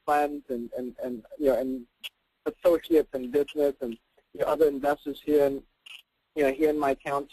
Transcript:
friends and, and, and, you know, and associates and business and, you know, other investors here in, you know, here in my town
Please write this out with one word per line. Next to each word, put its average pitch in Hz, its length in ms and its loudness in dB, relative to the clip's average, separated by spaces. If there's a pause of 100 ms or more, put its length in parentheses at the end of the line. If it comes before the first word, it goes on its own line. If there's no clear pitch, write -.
friends 147 420 0
and, 120 300 -6
and, 127 160 -8 (100)
and, 123 180 -8 (160)
you 147 100 0
know, 120 100 4
and 131 240 -4 (640)
associates 160 680 2
and 127 180 -8
business 143 520 0
and, 117 160 -6 (340)
you - 100 -8
know, - 40 0
other 151 220 4
investors 143 560 -2
here 147 220 4
in, 139 140 -2 (760)
you 147 80 2
know, 135 80 4
here 151 180 2
in 151 80 -2
my 139 160 0
town 139 380 -4